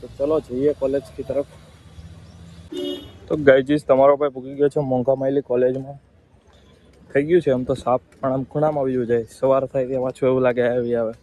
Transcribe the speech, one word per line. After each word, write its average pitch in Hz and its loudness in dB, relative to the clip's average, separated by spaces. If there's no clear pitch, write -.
તો 123 -18
ચલો 147 0
જઈએ 131 -2
કોલેજ 139 -2
કી 135 -10
તરફ. 139 -4
તો - -2
ગાઈઝ, 139 4
તમારો 139 4
ભાઈ 143 -2
પૂગી 131 -14
ગયો 143 2
છે 143 -2
મોંઘા 131 0
માઇલી 135 -2
કોલેજમાં. 131 -2
થઈ 139 2
ગયું 165 4
છે 147 0
આમ 127 0
તો 135 -2
સાફ, 123 -2
પણ 131 -2
આમ 135 -2
ખૂણામાં 151 -2
વયું 127 -2
જાય. 117 0
સવાર 135 0
થાય 131 -2
ત્યાં 131 -4
પાછું 131 -2
એવું 131 2
લાગે 123 2
આવી 120 0
આવે. 113 -2